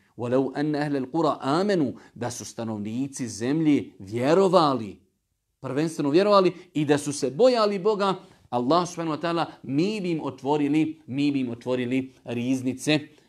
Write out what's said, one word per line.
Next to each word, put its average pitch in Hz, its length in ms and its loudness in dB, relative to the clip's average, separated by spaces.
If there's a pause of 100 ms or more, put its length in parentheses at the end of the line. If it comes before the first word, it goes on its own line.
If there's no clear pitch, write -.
(160)
„Walau 123 380 0
anna 147 240 -2
ahlal 143 340 -2
qura 156 280 0
amanu”, 156 540 0 (200)
da 117 160 -6
su 117 140 -12
stanovnici 113 840 -6
zemlje 131 720 0
vjerovali, 135 1000 2 (600)
prvenstveno 147 500 -2
vjerovali 190 420 6 (220)
i 151 100 0
da 147 140 4
su 143 140 -4
se 135 180 -2
bojali 208 480 4
Boga, 196 360 0 (360)
Allah 143 380 2
subhanahu 160 280 -4
wa 156 60 -10
ta'ala, 170 240 -2 (160)
mi 185 380 -2
bi 180 100 -4
im 160 120 -2
otvorili, 147 840 0
mi 143 260 0
bi 135 80 -2
im 123 100 -4
otvorili 127 640 -2 (100)
riznice 127 760 -2 (280)